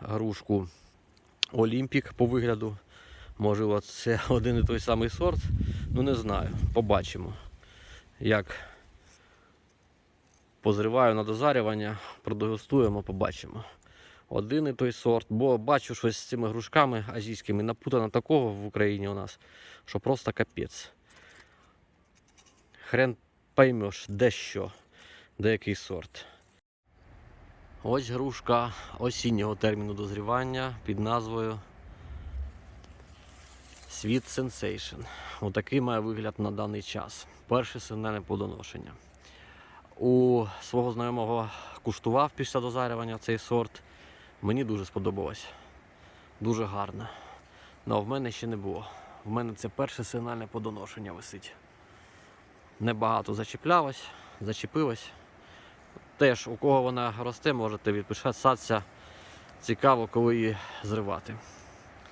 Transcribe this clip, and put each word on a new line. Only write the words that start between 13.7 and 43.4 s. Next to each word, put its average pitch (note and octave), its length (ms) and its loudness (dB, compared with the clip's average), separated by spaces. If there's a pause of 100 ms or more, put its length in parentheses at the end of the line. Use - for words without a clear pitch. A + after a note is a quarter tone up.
Один C3+ 380 0
і C3+ 60 -2
той B2 200 0
сорт. A#2 380 2
Бо A#2+ 280 4
бачу, B2+ 360 2
що A#2 160 2
з - 80 -6
цими A#2 300 -2
грушками A#2 560 2 (100)
азійськими G#2+ 480 -2
напутано A#2 460 0
такого B2 400 2
в G2+ 180 -4
Україні G2+ 420 0
у G2+ 60 -4
нас, G2 240 -10 (460)
що - 160 -6
просто - 320 0
капець. - 580 -6 (1900)
Хрен B2 320 2 (380)
поймеш, A#2+ 540 4
де G#2+ 220 4
що, - 420 -6 (640)
де G#2+ 140 4
який G2+ 220 0
сорт. - 520 -10 (1600)
Ось A#2+ 280 0
грушка A#2+ 640 0 (260)
осіннього A2 580 0
терміну G#2 380 0
дозрівання A#2+ 800 -4 (100)
під G2+ 140 -2
назвою A2 600 -2 (2250)
Sweet - 500 0
Sensation. - 640 -6 (360)
Отакий G#2+ 400 0
має A#2+ 200 0
вигляд G#2+ 380 -4
на G#2 120 0
даний G#2 320 -4
час. - 440 -10 (220)
Перше A#2+ 320 2
сигнальне G#2+ 400 -4
плодоношення. - 720 -6 (1080)
У B2 460 6 (160)
свого A#2+ 300 0
знайомого A#2 580 0 (320)
куштував B2 540 2
після C3 240 0
дозарювання A#2 580 -2
цей A2+ 200 -2
сорт. A#2 440 0 (600)